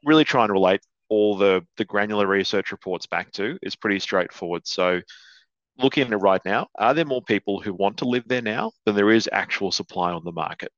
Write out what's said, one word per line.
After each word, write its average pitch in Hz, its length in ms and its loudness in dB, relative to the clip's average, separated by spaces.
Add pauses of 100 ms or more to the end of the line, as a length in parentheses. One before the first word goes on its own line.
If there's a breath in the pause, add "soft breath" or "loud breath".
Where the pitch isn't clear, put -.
really 151 180 6
try 135 200 2
and 104 100 0
relate 95 280 4 (280)
all 104 260 2
the, 95 300 2 (120)
the 110 80 -2
granular 104 420 -2
research 98 440 0
reports 92 360 -8
back 87 260 -6
to 104 300 -6
is 98 120 -10
pretty 101 240 -2
straightforward. 87 680 -4
So 90 340 0 (800 loud breath)
looking 135 260 2
at 117 80 -4
it 104 40 0
right 95 280 4
now, 104 220 -2 (100)
are 117 160 2
there 160 120 0
more 127 180 -2
people 98 360 -2
who 98 140 -8
want 98 240 -2
to - 80 -6
live 123 220 -2
there 127 140 0
now 117 300 -4 (140)
than 104 100 0
there 101 160 4
is 113 200 4
actual 98 400 -4
supply 90 400 -4
on 82 120 -8
the 87 80 -10
market? 85 460 -8